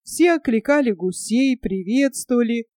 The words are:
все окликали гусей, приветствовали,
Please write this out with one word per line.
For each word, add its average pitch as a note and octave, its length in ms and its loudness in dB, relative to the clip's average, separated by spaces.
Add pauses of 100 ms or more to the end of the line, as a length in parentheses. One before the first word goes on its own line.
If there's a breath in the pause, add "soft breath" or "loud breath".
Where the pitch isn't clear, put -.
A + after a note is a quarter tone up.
все E4+ 300 2
окликали C#4 580 0
гусей, G#3 680 0
приветствовали, A#3 1080 -2 (120)